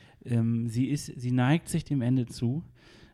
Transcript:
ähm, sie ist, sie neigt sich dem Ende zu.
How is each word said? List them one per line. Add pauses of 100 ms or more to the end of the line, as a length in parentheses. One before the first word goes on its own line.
(260)
ähm,
sie
ist, (100)
sie
neigt
sich
dem
Ende
zu. (520)